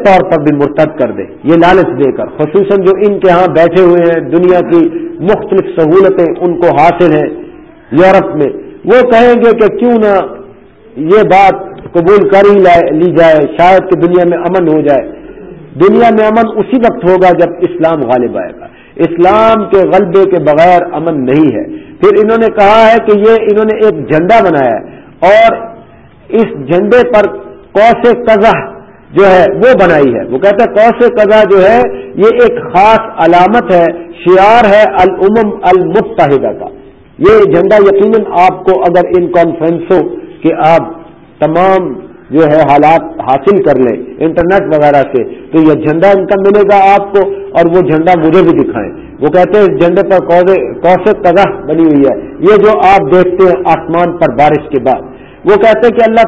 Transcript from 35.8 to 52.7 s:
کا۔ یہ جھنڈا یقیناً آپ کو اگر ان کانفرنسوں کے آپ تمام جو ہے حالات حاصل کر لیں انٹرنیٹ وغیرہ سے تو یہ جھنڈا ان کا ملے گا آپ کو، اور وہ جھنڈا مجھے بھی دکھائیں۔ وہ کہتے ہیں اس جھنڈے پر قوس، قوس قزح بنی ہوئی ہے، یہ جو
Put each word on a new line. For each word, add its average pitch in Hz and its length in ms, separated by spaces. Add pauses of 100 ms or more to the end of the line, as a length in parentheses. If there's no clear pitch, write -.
کا۔ 90 120 (540)
یہ 202 280
جھنڈا 175 300
یقیناً 208 400 (220)
آپ - 200
کو 185 220
اگر 175 280
ان 175 160
کانفرنسوں 170 680 (400)
کے 160 120 (120)
آپ 156 240 (500)
تمام 175 520 (380)
جو 156 200
ہے 156 180
حالات 147 340 (240)
حاصل 139 380
کر 135 200
لیں 120 120 (300)
انٹرنیٹ 175 380 (100)
وغیرہ 147 280 (100)
سے 123 100 (300)
تو 160 120
یہ 151 220
جھنڈا 160 300
ان 190 140
کا 202 140
ملے 202 260
گا 202 80 (140)
آپ 196 220
کو، 196 80 (360)
اور 170 160
وہ 185 60 (100)
جھنڈا 160 220 (100)
مجھے 160 240
بھی 165 140
دکھائیں۔ 110 300 (320)
وہ 147 120
کہتے 180 240
ہیں 208 80
اس 165 180
جھنڈے 175 260
پر 180 200
قوس، 175 180 (360)
قوس 175 200 (220)
قزح 180 260 (160)
بنی 160 200
ہوئی 143 180
ہے، - 80 (340)
یہ 202 160
جو 214 80 (140)